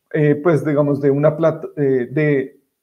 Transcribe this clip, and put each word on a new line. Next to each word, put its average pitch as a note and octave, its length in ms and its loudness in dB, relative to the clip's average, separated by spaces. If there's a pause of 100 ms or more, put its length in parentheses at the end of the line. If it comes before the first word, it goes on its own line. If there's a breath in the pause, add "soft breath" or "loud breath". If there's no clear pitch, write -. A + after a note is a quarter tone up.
(120)
eh, D3+ 220 2
pues, D3 300 0
digamos, C#3+ 360 0
de C#3+ 120 2
una D3+ 240 0
plata-, D#3 400 -2
eh, C3+ 340 0
de, D3 480 -2 (240)